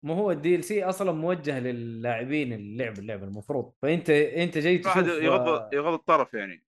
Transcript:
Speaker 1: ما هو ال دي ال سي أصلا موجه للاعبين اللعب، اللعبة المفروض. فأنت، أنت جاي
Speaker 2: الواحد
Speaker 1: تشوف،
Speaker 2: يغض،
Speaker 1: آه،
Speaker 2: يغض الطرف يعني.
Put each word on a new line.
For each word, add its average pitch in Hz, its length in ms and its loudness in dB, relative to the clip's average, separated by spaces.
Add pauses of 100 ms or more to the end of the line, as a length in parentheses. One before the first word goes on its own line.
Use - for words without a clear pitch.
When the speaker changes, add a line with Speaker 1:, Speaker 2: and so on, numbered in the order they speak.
Speaker 1:
ما 156 100 -2
هو 196 180 0
ال 151 80 -2
دي 175 160 4
ال 170 80 -2
سي 208 200 -2
أصلا 185 280 0
موجه 156 480 -2
للاعبين 120 920 -4
اللعب، 107 460 -6
اللعبة 101 260 -10
المفروض. 104 480 -6 (100)
فأنت، 165 280 0
أنت 151 480 2
جاي 170 180 4
Speaker 2:
الواحد 185 280 2
Speaker 1:
تشوف، 165 180 0
Speaker 2:
يغض، 165 260 4
Speaker 1:
آه، 113 240 0
Speaker 2:
يغض 147 200 0
الطرف 156 420 2
يعني. 98 300 -8 (140)